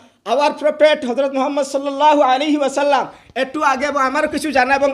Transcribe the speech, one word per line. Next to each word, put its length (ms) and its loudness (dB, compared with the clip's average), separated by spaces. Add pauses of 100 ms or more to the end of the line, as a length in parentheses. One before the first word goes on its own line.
(300)
our 300 2
prophet 460 2
হযরত 260 -2
মুহাম্মদ 340 -2
সাল্লাল্লাহু 560 2
আলাইহি 340 0
ওয়াসাল্লাম, 480 0 (300)
একটু 280 -4
আগে 280 0
বা 120 -2
আমার 260 -2
কিছু 220 -6
জানা 240 2
এবং 200 0